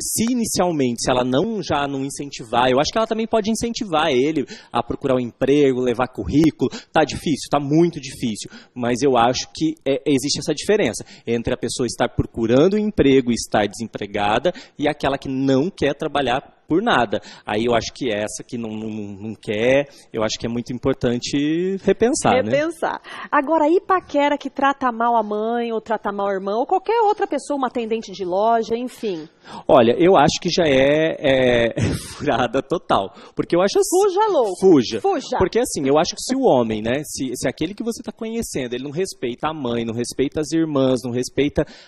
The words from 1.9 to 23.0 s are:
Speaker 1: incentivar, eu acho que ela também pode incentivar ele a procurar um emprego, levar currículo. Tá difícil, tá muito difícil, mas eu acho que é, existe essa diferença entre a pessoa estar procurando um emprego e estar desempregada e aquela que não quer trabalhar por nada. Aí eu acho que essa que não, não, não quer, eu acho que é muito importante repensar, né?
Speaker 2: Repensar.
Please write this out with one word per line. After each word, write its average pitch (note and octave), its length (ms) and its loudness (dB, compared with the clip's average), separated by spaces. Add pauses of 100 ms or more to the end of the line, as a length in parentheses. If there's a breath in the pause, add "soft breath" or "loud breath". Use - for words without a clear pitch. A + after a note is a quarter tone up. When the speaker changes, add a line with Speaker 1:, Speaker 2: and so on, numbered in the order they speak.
Speaker 1:
incentivar, B2+ 640 -2
eu B2+ 80 4
acho D3+ 140 0
que - 60 -2
ela A3 80 0
também A3 200 -2
pode A3 240 0
incentivar G#3+ 600 -2
ele C3+ 340 2 (260 loud breath)
a A#2 120 -2
procurar - 340 -2
um B2+ 40 0
emprego, C3 600 2
levar B2+ 280 0
currículo. C3+ 640 0 (220 loud breath)
Tá D#3 120 4
difícil, - 460 -4
tá D3 80 2
muito D#3 400 2
difícil, B2+ 520 -8 (240 loud breath)
mas A#2+ 280 -2
eu C3+ 140 4
acho A#2+ 380 2
que D#3+ 200 -2 (100)
é, C3+ 220 -2
existe C#3+ 340 0
essa - 140 -4
diferença F3 500 0 (220 loud breath)
entre A#2 280 -2
a - 20 -6
pessoa B2 300 -4
estar A#2+ 240 0
procurando B2+ 640 2
um G#3+ 40 2
emprego C#3 520 4
e A#2 40 2
estar G#2+ 320 0
desempregada G#2 840 -2 (260 loud breath)
e C#3+ 80 -2
aquela C#3+ 300 -2
que C#3 120 -8
não C3+ 420 2
quer D3 240 -2
trabalhar C#3+ 760 -4
por D#3+ 120 2
nada. B2 400 2 (240 loud breath)
Aí G#2+ 220 -2
eu A#2+ 80 2
acho A2+ 180 -2
que C3 180 -4
essa G#2 360 -6
que C3 100 -10
não, A2+ 140 -8
não, G#2+ 180 -8
não G#2 460 -10
quer, B2 540 0 (220 loud breath)
eu A2+ 120 -4
acho A2 160 -4
que - 80 -6
é - 20 -2
muito A#2+ 240 -6
importante C#3+ 1120 -2
repensar, A3 600 2
né? G#3+ 80 -4
Speaker 2:
Repensar. D4+ 500 -2 (300 loud breath)